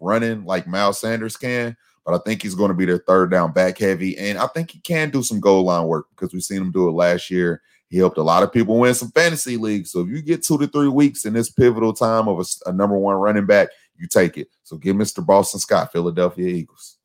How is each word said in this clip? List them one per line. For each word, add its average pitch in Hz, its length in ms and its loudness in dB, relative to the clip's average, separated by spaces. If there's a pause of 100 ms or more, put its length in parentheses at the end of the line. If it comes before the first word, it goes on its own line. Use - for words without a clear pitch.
running 110 420 -2
like 90 240 -4
Miles 101 320 0
Sanders 113 380 -6
can, 120 400 -6 (280)
but 82 80 -2
I 90 120 2
think 107 160 -4
he's 95 140 -8
gonna 98 180 2
be 92 120 0
their 90 120 2
third 92 340 2
down 85 220 0
back 92 240 0
heavy, 95 400 -2
and 101 200 -6
I 127 100 -2
think 165 240 -10
he - 80 -20
can 156 320 -4
do 135 120 -2
some 110 160 -4
goal 95 240 4
line 87 240 0
work 80 220 -4
because - 240 -10
we've 90 100 -8
seen 95 180 -6
him 92 120 -4
do 90 160 2
it 80 40 0
last 87 380 0
year. 87 300 -2 (280)
He 90 100 0
helped 92 180 4
a 78 60 0
lot 82 180 4
of 101 100 2
people 113 280 2
win 123 160 4
some 120 160 -8
fantasy 156 460 0
leagues. 107 340 -4
So 90 100 -2
if 90 80 -4
you 139 140 -6
get 170 200 -2
two 156 140 0
to 143 80 -2
three 143 220 0
weeks 139 360 2
in 110 100 -4
this 117 180 -2
pivotal 113 420 2
time 113 340 0
of 95 100 0
a 87 40 -2
s-, - 240 -8
a 90 80 -4
number 101 240 0
one 98 180 2
running 101 300 2
back, 98 240 4 (260)
you 87 120 -14
take 87 320 0
it. 71 100 -14 (140)
So - 120 -18
give 92 200 -2
Mister 101 260 -4
Boston 98 380 2
Scott, - 320 0
Philadelphia 87 560 -2
Eagles. - 580 -8